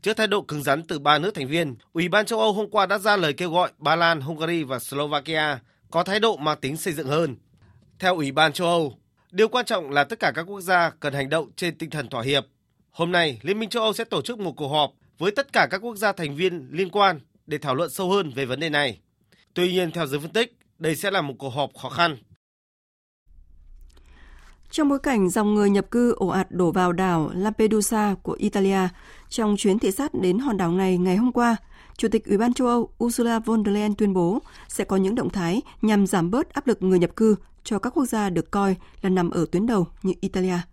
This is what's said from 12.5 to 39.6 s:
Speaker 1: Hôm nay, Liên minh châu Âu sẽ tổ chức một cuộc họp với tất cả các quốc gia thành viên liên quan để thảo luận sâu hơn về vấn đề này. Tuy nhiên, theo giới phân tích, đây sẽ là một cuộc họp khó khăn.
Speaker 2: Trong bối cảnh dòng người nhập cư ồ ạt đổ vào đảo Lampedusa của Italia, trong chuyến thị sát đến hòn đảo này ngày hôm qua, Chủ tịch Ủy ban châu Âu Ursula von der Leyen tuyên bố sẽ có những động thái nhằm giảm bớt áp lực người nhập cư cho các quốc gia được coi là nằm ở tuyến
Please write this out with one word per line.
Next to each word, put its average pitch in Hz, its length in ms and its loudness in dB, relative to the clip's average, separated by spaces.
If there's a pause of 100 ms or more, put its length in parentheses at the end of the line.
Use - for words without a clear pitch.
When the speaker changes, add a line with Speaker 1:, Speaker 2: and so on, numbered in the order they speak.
Speaker 1:
Hôm 170 200 -2
nay, 156 300 0
Liên 196 180 -4
minh 220 100 -6
châu 233 140 -2
Âu 214 100 0
sẽ 233 100 -6
tổ 208 180 -4
chức 233 180 -8
một 180 120 -4
cuộc 143 160 -8
họp 147 240 0 (260)
với 190 140 0
tất 277 220 -6
cả 180 180 4
các 190 60 -4
quốc 226 180 -8
gia 202 160 0
thành 160 240 -6
viên 170 360 -4
liên 175 180 -4
quan 190 300 2 (280)
để 151 100 -6
thảo 135 180 -2
luận 160 140 -2
sâu 185 220 -2
hơn 185 240 0
về 135 100 -4
vấn 127 140 -6
đề 165 100 -4
này. 143 300 -2 (540)
Tuy 180 180 0
nhiên, 175 200 0
theo 165 140 -4
giới 139 140 -4
phân 160 120 -10
tích, - 260 -2 (220)
đây 156 160 -2
sẽ 196 160 -4
là 190 100 0
một 139 180 -6
cuộc 135 100 -8
họp 135 200 -4 (120)
khó 131 80 -10
khăn. 156 280 0 (2500)
Speaker 2:
Trong 294 180 2
bối 277 100 2
cảnh 196 300 2
dòng 208 260 2
người 202 140 4
nhập 196 220 2
cư 240 240 4
ồ 190 120 0
ạt 185 240 0
đổ 175 200 2
vào 180 220 2
đảo 175 400 0
Lampedusa 214 920 2
của - 100 -4
Italia, 196 460 0 (500)
trong 208 280 0
chuyến 202 220 2
thị 202 120 2
sát 277 220 -4
đến 185 260 0
hòn 254 180 -2
đảo 170 140 0
này 185 260 2
ngày 180 180 2
hôm 240 160 2
qua, 240 240 2 (420)
Chủ 226 100 0
tịch 220 180 0
Ủy 202 120 2
ban 240 160 2
châu 254 140 0
Âu 240 220 0 (140)
Ursula 233 360 0
von 220 260 0
der 202 80 2
Leyen 208 220 0
tuyên 202 180 2
bố 185 260 2 (280)
sẽ - 160 -6
có 190 140 0
những 190 180 2
động 214 140 -2
thái 185 320 -2 (200)
nhằm 208 260 4
giảm 175 240 0
bớt 269 220 -2
áp - 140 -4
lực 220 160 0
người 185 160 4
nhập 170 160 2
cư 220 200 4 (280)
cho 202 160 -4
các 247 180 -6
quốc 269 80 2
gia 208 240 -2
được 165 220 -2
coi 196 240 2 (260)
là 196 80 -2
nằm 180 200 2
ở 170 220 0
tuyến 196 160 0